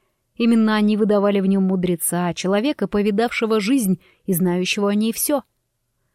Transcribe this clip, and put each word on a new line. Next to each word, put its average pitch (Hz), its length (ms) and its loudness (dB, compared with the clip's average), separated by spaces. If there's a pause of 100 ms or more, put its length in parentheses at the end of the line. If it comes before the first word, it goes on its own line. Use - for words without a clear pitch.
(360)
Именно 226 400 2
они 214 200 2
выдавали 202 440 2
в 190 60 0
нём 196 180 2
мудреца, 175 680 -2
человека, 208 540 -2
повидавшего 214 720 0
жизнь 208 420 0 (240)
и 190 100 -2
знающего 180 540 0
о 202 60 0
ней 220 180 0
всё. 285 300 -2 (720)